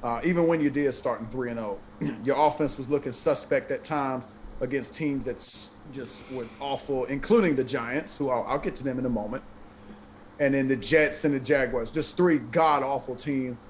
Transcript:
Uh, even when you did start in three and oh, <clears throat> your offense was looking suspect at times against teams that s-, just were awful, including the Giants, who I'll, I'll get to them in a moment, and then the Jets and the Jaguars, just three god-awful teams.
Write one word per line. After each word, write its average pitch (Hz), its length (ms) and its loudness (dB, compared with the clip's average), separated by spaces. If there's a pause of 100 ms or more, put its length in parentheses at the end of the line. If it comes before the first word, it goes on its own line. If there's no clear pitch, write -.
Uh, 117 220 -2
even 170 220 4
when 165 140 4
you 143 100 4
did 139 220 2
start 117 280 -2
in 113 80 -8
three 120 220 -4
and 117 80 -6
oh, 104 200 -6 (220)
<clears throat> - 240 -6
your 131 120 2 (100)
offense 147 300 0
was 127 120 -8
looking 143 240 0
suspect - 580 0
at 139 140 -4
times 135 420 -2 (340)
against 127 340 -4
teams 143 300 -2
that 123 120 -4
s-, - 340 -14 (220)
just 131 260 -12 (140)
were 123 140 -8 (140)
awful, 139 460 -2
including 156 500 4
the 127 80 2
Giants, 123 520 -4
who 139 120 -2
I'll, 120 200 0
I'll 135 100 0
get - 180 -4
to 127 80 -12
them 127 140 -2
in 127 80 -2
a 123 40 0
moment, 110 320 -4 (960)
and 139 160 4
then 135 140 2
the 135 80 4
Jets 151 480 4
and 143 100 4
the 135 60 0
Jaguars, 123 500 2
just - 260 -4
three 175 220 6
god-awful 135 760 2
teams. 127 540 -4